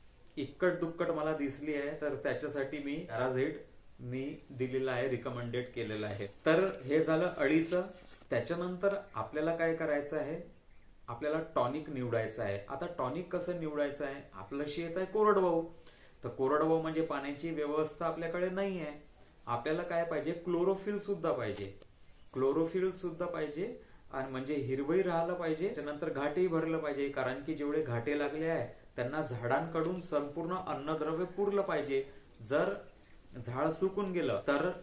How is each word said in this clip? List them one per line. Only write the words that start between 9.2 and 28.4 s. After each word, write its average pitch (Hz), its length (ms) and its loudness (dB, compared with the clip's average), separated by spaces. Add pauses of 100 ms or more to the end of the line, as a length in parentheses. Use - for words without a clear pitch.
काय 165 200 2
करायचं 151 420 0
आहे, 165 340 -4 (560)
आपल्याला 147 320 0 (160)
टॉनिक 143 340 0
निवडायचं 117 540 -2
आहे. 101 160 -2 (100)
आता - 160 -6 (120)
टॉनिक 156 380 -2
कसं 175 240 -2
निवडायचं 147 460 -2
आहे, 139 180 -6 (100)
आपलं 143 340 -6
शेत 165 300 -4
आहे 185 80 0
कोरडवाहू, 185 600 6 (580)
तर 120 60 -6
कोरडवाहू 151 520 4
म्हणजे 160 200 0
पाण्याची 143 480 -2
व्यवस्था 151 560 0
आपल्याकडे 165 440 0
नाही 190 300 0
आहे, 147 240 -8 (420)
आपल्याला 147 380 0
काय 170 220 2
पाहिजे, 160 260 0
क्लोरोफिल 185 680 2
सुद्धा 170 320 0
पाहिजे, 101 480 -4 (540)
क्लोरोफिल 165 580 2
सुद्धा 175 340 -4
पाहिजे, 160 540 -4 (320)
आणि 135 200 -4
म्हणजे 135 240 -2
हिरवंही 139 460 2
राहिलं 170 320 2
पाहिजे, 165 320 0
त्याच्यानंतर 147 440 -2
घाटेही 147 380 2
भरलं 160 300 2
पाहिजे, 143 320 0
कारण 131 340 -2
की 160 100 -4
जेवढे 147 280 0
घाटे 127 380 0
लागले 147 260 -2